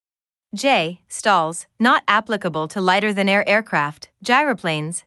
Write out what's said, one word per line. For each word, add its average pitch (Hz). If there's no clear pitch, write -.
J. 196
Stalls, 170
not 277
applicable 202
to 196
lighter-than-air 196
aircraft, 180
gyroplanes, 180